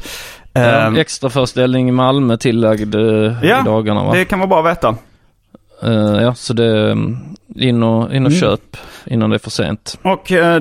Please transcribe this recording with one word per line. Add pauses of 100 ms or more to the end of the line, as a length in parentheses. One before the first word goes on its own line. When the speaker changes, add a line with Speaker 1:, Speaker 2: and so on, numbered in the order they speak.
(540)
Speaker 1:
Ja,
Speaker 2:
Ehm,
Speaker 1:
extra
föreställning
i
Malmö
tillagd,
eh, (400)
Speaker 2:
ja,
Speaker 1:
i
dagarna,
va?
Speaker 2:
det
kan
vara
bra
att
veta. (880)
Speaker 1:
Eh,
ja,
så
det,
mm, (380)
in
och, (100)
in
och
Speaker 2:
Mm.
Speaker 1:
köp (280)
innan
det
är
för
sent.
Speaker 2:
Och,
eh,